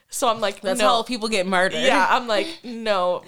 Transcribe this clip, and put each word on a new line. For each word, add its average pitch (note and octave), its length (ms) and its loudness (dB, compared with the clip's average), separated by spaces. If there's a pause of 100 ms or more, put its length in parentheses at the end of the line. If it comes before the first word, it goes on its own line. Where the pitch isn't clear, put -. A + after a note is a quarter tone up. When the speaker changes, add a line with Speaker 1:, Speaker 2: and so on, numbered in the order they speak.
Speaker 1:
So - 200 0
I'm A3+ 100 0
like, G3+ 220 -4
Speaker 2:
That's F#3+ 180 -2
Speaker 1:
"No." - 80 4
Speaker 2:
how A#3 160 4
people A3+ 240 -6
get G#3 180 0
murdered. F#3+ 380 0
Speaker 1:
Yeah, G#3+ 260 4
I'm B3 180 2
like, A3+ 360 -2
"No." G#3 640 -2